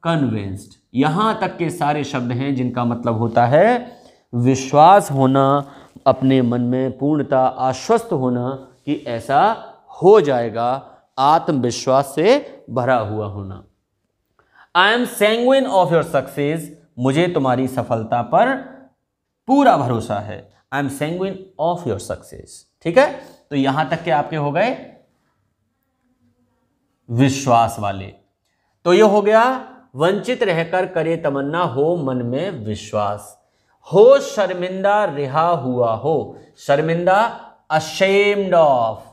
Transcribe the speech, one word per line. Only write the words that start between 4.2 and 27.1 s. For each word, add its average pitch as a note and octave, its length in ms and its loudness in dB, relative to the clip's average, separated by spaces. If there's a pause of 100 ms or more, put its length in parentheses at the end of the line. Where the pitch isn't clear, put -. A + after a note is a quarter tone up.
विश्वास D3 800 4
होना, C3+ 360 2 (600)
अपने C3 360 2
मन A#2+ 180 -2
में B2+ 380 -4
पूर्णता C#3 420 0
आश्वस्त C3 720 -2
होना B2+ 380 -2 (340)
कि C#3+ 100 -4 (120)
ऐसा B2 340 -2 (600)
हो G3+ 180 8
जाएगा, A#2+ 500 -2 (480)
आत्मविश्वास C3+ 960 0
से A#3 560 0
भरा B2 280 0
हुआ G#2 280 -6
होना। G2 360 -12 (1120)
I F3+ 180 4
am A#3+ 200 0
sanguine A#3+ 600 2
of F3+ 200 2
your D#3+ 140 2
success, D3 640 -4 (300)
मुझे C3+ 300 2
तुम्हारी C3 400 0
सफलता A#2+ 540 -4
पर A#3 340 0 (920)
पूरा C4 280 4
भरोसा A#2 420 -4
है। G2+ 200 -12 (340)
I C#3 100 -4
am C#3 100 -4
sanguine F3+ 440 -6 (260)
of E3+ 240 -4
your G2+ 140 -4
success, - 560 -14 (260)
ठीक E3 160 0
है। C#4 80 6 (440)
तो D3 60 -4
यहां C3+ 320 0
तक D#3+ 160 -4
के F3 60 -4
आपके D3 260 -2
हो D3 160 -4
गए G#3+ 240 0 (2250)
विश्वास A#2 720 0